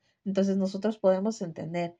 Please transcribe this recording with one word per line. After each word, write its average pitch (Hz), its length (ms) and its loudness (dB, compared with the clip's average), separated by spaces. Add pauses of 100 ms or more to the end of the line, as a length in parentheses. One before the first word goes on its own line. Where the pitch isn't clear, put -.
(260)
Entonces 196 320 2
nosotros 196 400 -2
podemos 190 440 2
entender 170 580 -6